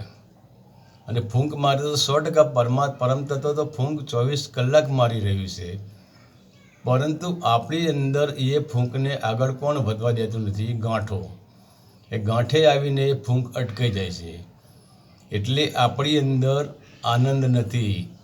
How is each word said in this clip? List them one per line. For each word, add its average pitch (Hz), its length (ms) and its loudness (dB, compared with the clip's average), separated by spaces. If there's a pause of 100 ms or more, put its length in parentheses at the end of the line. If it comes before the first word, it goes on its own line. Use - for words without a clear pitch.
(1080)
અને 117 120 -2
ફૂંક 123 360 -2
મારે 139 240 2
તો 147 160 -2
સો 143 240 0
ટકા 156 240 6
પરમા-, 131 560 2
પરમ 131 260 0
તત્વ 143 280 -2
તો 147 120 0
ફૂંક 143 420 -2
ચોવીસ 135 400 -2
કલાક 135 420 2
મારી 120 300 2
રહ્યું 98 280 0
છે, 90 220 -10 (1120)
પરંતુ 151 440 0 (160)
આપણી 156 440 0
અંદર 143 420 2
એ 135 300 0
ફૂંકને 135 560 -2
આગળ 117 380 0
કોણ 143 240 -2
વધવા 113 340 0
દેતું 110 300 -2
નથી? 104 320 -2
ગાંઠો. 107 480 -2 (880)
એ 117 60 -4
ગાંઠે 120 480 2
આવીને 139 400 4
એ 139 180 2
ફૂંક 127 340 -2
અટકાઈ 120 320 -2
જાય 95 220 -4
છે. 85 220 -12 (1000)
એટલે 131 400 -2
આપણી 147 460 2
અંદર 135 440 2 (420)
આનંદ 131 420 2
નથી, 104 640 0 (140)